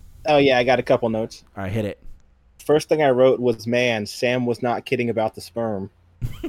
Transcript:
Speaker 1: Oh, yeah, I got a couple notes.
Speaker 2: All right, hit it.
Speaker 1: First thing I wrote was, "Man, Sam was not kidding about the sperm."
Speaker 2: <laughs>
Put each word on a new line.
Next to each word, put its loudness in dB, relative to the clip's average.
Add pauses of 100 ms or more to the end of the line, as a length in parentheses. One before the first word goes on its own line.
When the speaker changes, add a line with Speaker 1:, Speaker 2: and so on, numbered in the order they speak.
(260)
Speaker 1:
Oh, 4
yeah, 6
I 4
got 4
a -2
couple 2
notes. -6 (120)
Speaker 2:
All -10
right, -6
hit -2
it. -10 (640)
Speaker 1:
First 2
thing 2
I 4
wrote 4
was, -2
"Man, 0
Sam -2
was -4
not -4
kidding -2
about -4
the -18
sperm." -8 (300)
Speaker 2:
<laughs> -6 (180)